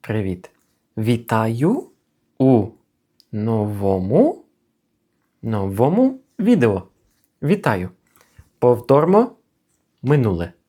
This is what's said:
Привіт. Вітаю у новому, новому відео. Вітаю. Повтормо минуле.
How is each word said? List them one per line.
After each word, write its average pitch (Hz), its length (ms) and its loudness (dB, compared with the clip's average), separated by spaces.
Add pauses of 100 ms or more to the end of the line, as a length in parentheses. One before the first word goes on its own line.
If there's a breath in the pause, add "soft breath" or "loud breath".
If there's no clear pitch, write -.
Привіт. 95 500 -6 (460)
Вітаю 117 920 -2 (480)
у 127 280 4 (640)
новому, 104 1120 -2 (960)
новому 117 800 0 (180)
відео. 143 440 2 (600)
Вітаю. 131 480 -2 (680 soft breath)
Повтормо 147 760 2 (720)
минуле. 110 500 0 (160)